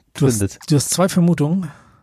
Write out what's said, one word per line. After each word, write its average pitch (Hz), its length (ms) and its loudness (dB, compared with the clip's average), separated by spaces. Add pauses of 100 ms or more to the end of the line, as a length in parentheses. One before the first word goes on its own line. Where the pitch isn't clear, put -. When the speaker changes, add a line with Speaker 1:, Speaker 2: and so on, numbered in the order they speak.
(140)
Speaker 1:
Du 143 120 0
hast, 117 120 2
Speaker 2:
zündet. 98 200 -4 (120)
Speaker 1:
du 151 60 4
hast - 120 0
zwei 185 220 0
Vermutungen? 170 600 0 (320)